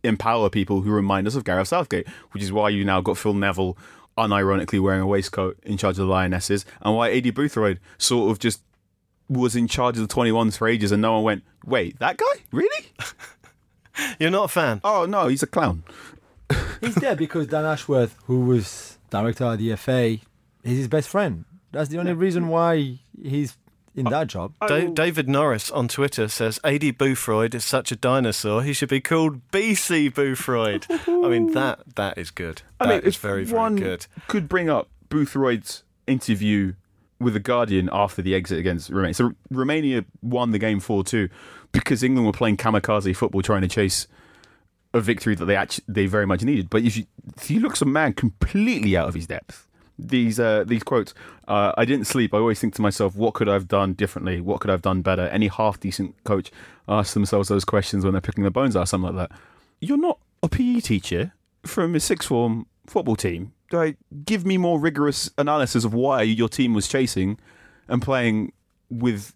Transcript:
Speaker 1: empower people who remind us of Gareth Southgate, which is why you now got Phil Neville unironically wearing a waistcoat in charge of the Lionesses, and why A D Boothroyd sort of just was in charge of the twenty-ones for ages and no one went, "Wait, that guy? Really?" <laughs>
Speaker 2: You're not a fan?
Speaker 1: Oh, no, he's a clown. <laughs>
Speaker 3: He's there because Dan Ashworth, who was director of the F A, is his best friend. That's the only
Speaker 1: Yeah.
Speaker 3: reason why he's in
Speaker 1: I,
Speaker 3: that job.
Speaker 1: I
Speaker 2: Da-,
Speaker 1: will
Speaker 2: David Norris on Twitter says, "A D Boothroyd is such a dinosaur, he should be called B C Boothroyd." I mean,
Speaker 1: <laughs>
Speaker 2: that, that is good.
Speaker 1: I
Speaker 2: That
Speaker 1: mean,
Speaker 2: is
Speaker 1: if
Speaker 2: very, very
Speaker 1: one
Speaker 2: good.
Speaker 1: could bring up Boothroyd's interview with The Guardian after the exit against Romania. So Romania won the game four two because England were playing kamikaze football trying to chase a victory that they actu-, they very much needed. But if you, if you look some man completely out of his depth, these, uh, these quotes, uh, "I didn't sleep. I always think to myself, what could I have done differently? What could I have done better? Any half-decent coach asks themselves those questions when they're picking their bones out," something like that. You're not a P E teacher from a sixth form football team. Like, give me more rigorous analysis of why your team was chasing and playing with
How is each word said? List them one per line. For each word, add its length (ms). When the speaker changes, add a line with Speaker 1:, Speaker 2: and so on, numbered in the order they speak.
Speaker 1:
empower 480
people 320
who 80
remind 360
us 80
of 100
Gareth 240
Southgate, 400
which 100
is 100
why 180
you 140
now 160
got 180
Phil 160
Neville 420
unironically 640
wearing 200
a 60
waistcoat 560
in 140
charge 220
of 80
the 60
Lionesses, 520
and 120
why 140
A 120
D 100
Boothroyd 480
sort 320
of 80
just 240
was 260
in 140
charge 280
of 60
the 100
twenty-ones 440
for 100
ages 240
and 100
no 140
one 80
went, 220
"Wait, 360
that 160
guy? 340
Really?" 360
<laughs> 680
Speaker 2:
You're 120
not 140
a 40
fan? 340
Speaker 1:
Oh, 240
no, 220
he's 140
a 40
clown. 380
<laughs> 420
Speaker 3:
He's 160
there 180
because 320
Dan 180
Ashworth, 600
who 160
was 580
director 340
of 140
the 140
F 160
A, 320
is 140
his 100
best 200
friend. 360
That's 200
the 80
only 140
Speaker 1:
Yeah. 60
Speaker 3:
reason 300
why 500
he's 340
in 120
Speaker 1:
I, 40
Speaker 3:
that 180
job. 320
Speaker 1:
I 60
Speaker 2:
Da-, 200
Speaker 1:
will 80
Speaker 2:
David 340
Norris 420
on 160
Twitter 400
says, 380
"A 140
D 120
Boothroyd 640
is 100
such 280
a 40
dinosaur, 680
he 100
should 160
be 120
called 520
B 220
C 340
Boothroyd." 800
I 220
mean, 240
Speaker 1:
<laughs> 20
Speaker 2:
that, 400
that 240
is 140
good. 300
Speaker 1:
I 60
Speaker 2:
That 40
Speaker 1:
mean, 120
Speaker 2:
is 140
Speaker 1:
if 40
Speaker 2:
very, 240
very 140
Speaker 1:
one 180
Speaker 2:
good. 300
Speaker 1:
could 220
bring 220
up 180
Boothroyd's 760
interview 640
with 140
The 60
Guardian 520
after 300
the 120
exit 240
against 320
Romania. 240
So 200
Romania 540
won 280
the 80
game 220
four 240
two 240
because 320
England 240
were 60
playing 240
kamikaze 580
football 280
trying 200
to 60
chase 400
a 80
victory 360
that 80
they 100
actu-, 320
they 200
very 200
much 160
needed. 260
But 140
if 140
you, 100
if 120
you 120
look 160
some 160
man 200
completely 840
out 120
of 60
his 140
depth, 400
these, 440
uh, 260
these 160
quotes, 320
uh, 300
"I 80
didn't 220
sleep. 280
I 40
always 200
think 160
to 80
myself, 320
what 200
could 140
I 40
have 160
done 240
differently? 480
What 200
could 100
I 20
have 100
done 200
better? 260
Any 180
half-decent 800
coach 260
asks 260
themselves 340
those 160
questions 380
when 120
they're 60
picking 220
their 80
bones 240
out," 140
something 260
like 140
that. 100
You're 180
not 200
a 60
P 300
E 20
teacher 540
from 300
a 60
sixth 280
form 380
football 280
team. 380
Like, 260
give 200
me 140
more 220
rigorous 580
analysis 460
of 100
why 280
your 260
team 260
was 140
chasing 500
and 160
playing 500
with 480